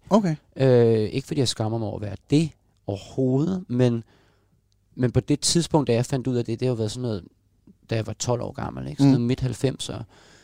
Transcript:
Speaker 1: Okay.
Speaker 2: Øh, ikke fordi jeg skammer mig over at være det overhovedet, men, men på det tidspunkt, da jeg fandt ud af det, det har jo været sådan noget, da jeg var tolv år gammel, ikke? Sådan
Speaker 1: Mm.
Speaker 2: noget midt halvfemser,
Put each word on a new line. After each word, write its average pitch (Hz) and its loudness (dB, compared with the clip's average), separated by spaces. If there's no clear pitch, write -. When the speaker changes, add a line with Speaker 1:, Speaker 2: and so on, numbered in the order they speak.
Speaker 1:
Okay. 185 4
Speaker 2:
Øh, 120 6
ikke 107 -2
fordi 147 -4
jeg 120 0
skammer 110 -4
mig 110 -6
over 101 -8
at 101 -8
være 101 -10
det 151 2
overhovedet, 135 -2
men, 120 0
men 127 0
på - 2
det 147 0
tidspunkt, 156 0
da 117 4
jeg 117 2
fandt 127 -4
ud 127 -2
af 120 -2
det, 117 -6
det 127 -2
har 127 2
jo 123 -2
været 107 -2
sådan 123 -10
noget, 110 -4
da 113 -2
jeg 110 -2
var 104 -10
tolv 120 -2
år 98 -8
gammel, - -8
ikke? 147 -10
Sådan 139 6
Speaker 1:
Mm. 135 8
Speaker 2:
noget 120 2
midt 127 0
halvfemser, 127 -4